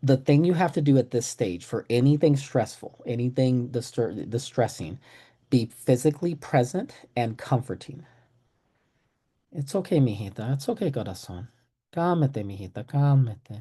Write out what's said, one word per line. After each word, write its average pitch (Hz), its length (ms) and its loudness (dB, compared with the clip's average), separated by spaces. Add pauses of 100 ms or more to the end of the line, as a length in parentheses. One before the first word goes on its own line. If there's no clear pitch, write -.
The 131 140 4
thing 147 280 4
you 180 80 4
have 170 200 0
to 165 80 0
do 139 160 4
at 123 140 2
this 117 160 -2
stage 90 380 -6
for - 240 -6
anything 143 480 4
stressful, - 680 -4
anything 123 640 0
distur-, 113 600 -4
distressing, 107 720 -4 (500)
be 117 180 2
physically 147 680 0
present 156 580 -2 (220)
and 117 220 -2
comforting. - 680 -4 (1500)
It's 143 240 -8
okay, 190 240 0
mijita. 107 540 0
It's 139 160 -4
okay, 214 220 -2
corazón. 98 580 -8 (440)
Cálmate, 165 520 0
mijita. 98 400 -12
Cálmate. 139 760 2